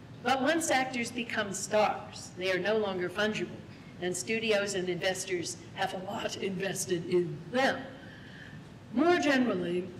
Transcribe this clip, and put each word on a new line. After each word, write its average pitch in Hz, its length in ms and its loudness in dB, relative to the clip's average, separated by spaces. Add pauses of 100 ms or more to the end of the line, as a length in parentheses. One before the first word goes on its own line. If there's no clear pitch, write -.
(220)
But 262 200 4
once 320 280 4
actors 254 400 2
become 226 420 -2
stars, - 840 0
they 185 140 2
are 180 60 2
no 202 180 2
longer 185 320 0
fungible, 208 400 0 (520)
and 175 160 0
studios 214 580 2
and 180 140 0
investors 180 680 -2 (180)
have - 200 -2
a 185 100 -6
lot 208 320 -4
<laughs> - 60 -8
invested 185 680 -2
in 175 280 2 (140)
them. 247 300 2 (1120)
More 339 260 6
generally, 190 680 2 (140)